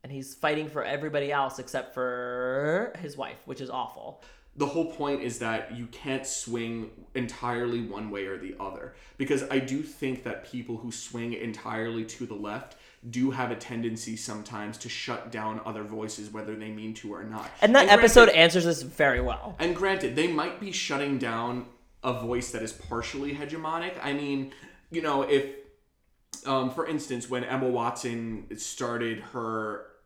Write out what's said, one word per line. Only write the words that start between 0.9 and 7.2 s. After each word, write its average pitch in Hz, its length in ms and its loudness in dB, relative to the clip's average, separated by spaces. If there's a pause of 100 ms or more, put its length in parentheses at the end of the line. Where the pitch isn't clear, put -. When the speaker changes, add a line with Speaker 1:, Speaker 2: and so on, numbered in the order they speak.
Speaker 1:
else 139 280 0
except 127 340 -6
for 127 1040 -2
his 147 160 -10
wife, - 300 -8
which 135 160 -10
is 127 80 -10
awful. - 540 -8 (320)
Speaker 2:
The 143 100 0
whole 160 260 -2
point 143 300 -2
is 117 160 -6
that 113 400 -4
you 120 80 -8
can't 135 400 -8
swing 117 640 -6 (240)
entirely 120 720 -2